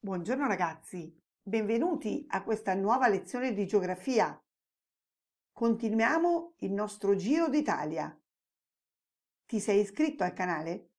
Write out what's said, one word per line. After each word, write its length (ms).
Buongiorno 440
ragazzi, 680
benvenuti 880
a 120
questa 320
nuova 320
lezione 480
di 140
geografia. 680
Continuiamo 1040
il 160
nostro 420
giro 340
d'Italia. 640
Ti 140
sei 220
iscritto 420
al 80
canale? 680